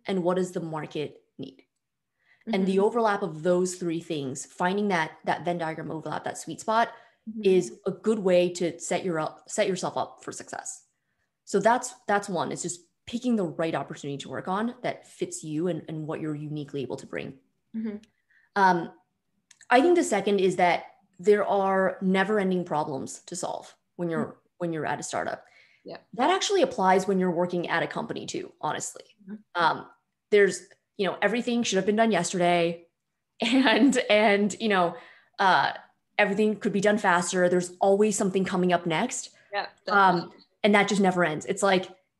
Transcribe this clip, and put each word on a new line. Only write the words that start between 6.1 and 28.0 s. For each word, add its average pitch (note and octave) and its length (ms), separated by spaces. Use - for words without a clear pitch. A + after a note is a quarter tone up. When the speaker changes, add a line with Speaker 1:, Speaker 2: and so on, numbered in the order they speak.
Speaker 1:
that - 120
sweet - 220
spot, A3+ 300
Speaker 2:
Mm-hmm. A3 160
Speaker 1:
is F#3 400
a F#3+ 60
good A3+ 280
way F3+ 300
to F3 280
set - 280
your E3+ 160
up, - 280
set G#3 200
yourself F3+ 260
up - 300
for B2 80
success. - 500
So G3+ 160
that's, A#3 320
that's G3+ 180
one, D3+ 240
it's C#3+ 100
just F3 200
picking A#3 320
the F#3+ 80
right D#3+ 280
opportunity C#3+ 440
to C3+ 120
work C3 200
on A3 340
that - 240
fits - 380
you D#3 240
and, D#3 180
and D#3 200
what D#3 120
you're D#3 160
uniquely D3 460
able - 160
to - 100
bring. - 280
Speaker 2:
Mm-hmm. A3 240
Speaker 1:
Um, F3+ 340
I B3+ 120
think F4 140
the E4+ 80
second G3+ 360
is F3+ 180
that F3 260
there G#3 260
are F#3+ 560
never-ending F#3+ 640
problems D3+ 600
to F3 100
solve - 380
when F3 140
you're, D#3 160
Speaker 2:
Mm-hmm. - 120
Speaker 1:
when E3+ 140
you're D3+ 120
at - 140
a E3+ 40
startup. - 400
Speaker 2:
Yeah. E3+ 140
Speaker 1:
That B3+ 160
actually F#4+ 320
applies F#3+ 460
when G3 120
you're F#3 120
working F3 380
at D#3+ 140
a - 40
company - 380